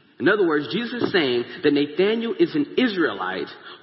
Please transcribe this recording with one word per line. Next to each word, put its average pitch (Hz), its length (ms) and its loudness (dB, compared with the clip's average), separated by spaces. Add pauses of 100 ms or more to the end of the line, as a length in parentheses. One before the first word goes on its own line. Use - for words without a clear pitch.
(200)
In 120 80 2
other 208 180 4
words, 151 280 0
Jesus 233 300 -4
is - 100 -2
saying 127 320 2 (180)
that 147 80 4
Nathanael 190 680 0
is 165 160 2
an 147 220 -2
Israelite 110 720 0 (340)